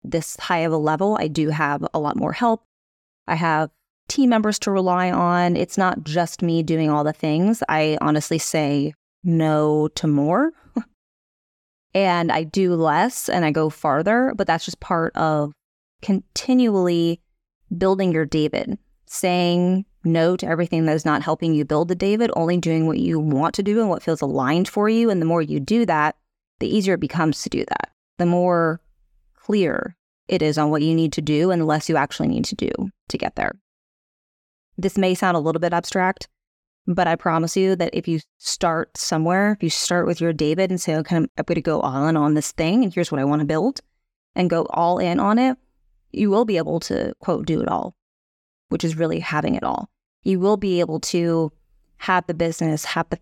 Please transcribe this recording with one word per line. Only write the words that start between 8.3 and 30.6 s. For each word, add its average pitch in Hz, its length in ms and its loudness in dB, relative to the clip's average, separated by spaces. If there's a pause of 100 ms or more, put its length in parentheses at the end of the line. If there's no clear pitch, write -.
say 147 560 -2 (280)
no 151 680 2
to - 180 -4
more. 165 460 2 (220)
<laughs> 226 80 -4 (1120)
And 175 360 2
I 160 120 0
do 180 320 0
less 165 560 0
and 175 120 0
I 156 80 2
go 156 200 0
farther, 202 680 0
but 202 100 0
that's 165 200 -2
just - 140 -12
part 165 360 -2
of 151 380 0 (480)
continually 190 1200 0 (560)
building 190 340 2
your 160 140 0
David, 151 520 -2 (280)
saying 180 800 0 (180)
no 165 320 2
to - 100 -6
everything 165 380 0
that 156 100 2
is 156 120 -2
not 151 160 0
helping 160 320 0
you 151 100 2
build 156 240 0
the 185 60 -2
David, 208 420 0
only 175 220 0
doing 160 280 0
what 160 120 0
you 165 200 0
want 151 360 0
to 202 80 -2
do 208 180 2
and 220 80 0
what 170 140 -2
feels 160 180 -2
aligned 143 480 0
for 208 220 0
you. 226 180 2
And 185 140 0
the 160 40 0
more 165 140 2
you 151 180 -4
do 214 280 0
that, 156 300 0 (440)
the - 80 -2
easier 190 260 2
it - 60 -2
becomes 156 420 -2
to - 60 -8
do - 160 -2
that. - 260 -6 (280)
The 175 80 0
more 175 560 2 (520)
clear - 600 -2 (320)
it 180 140 0
is 151 160 2
on 151 100 2